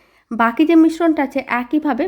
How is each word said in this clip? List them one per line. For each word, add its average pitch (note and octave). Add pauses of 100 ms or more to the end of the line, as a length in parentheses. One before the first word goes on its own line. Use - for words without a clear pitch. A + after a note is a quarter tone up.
(320)
বাকি A#3
যে E4
মিশ্রণটা D#4+
আছে C4+ (200)
একইভাবে C#4+